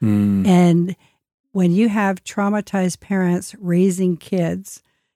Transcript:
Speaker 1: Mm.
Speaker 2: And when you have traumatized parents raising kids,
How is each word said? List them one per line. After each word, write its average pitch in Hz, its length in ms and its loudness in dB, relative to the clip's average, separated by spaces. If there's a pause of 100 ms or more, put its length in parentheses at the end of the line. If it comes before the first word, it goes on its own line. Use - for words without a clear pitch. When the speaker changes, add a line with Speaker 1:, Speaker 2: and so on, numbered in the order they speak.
Speaker 1:
Mm. - 460 2
Speaker 2:
And 175 480 2 (560)
when 180 200 0
you 220 180 2
have 196 340 -2
traumatized 202 760 -4
parents 185 600 -2
raising 180 580 0
kids, 180 640 -6 (320)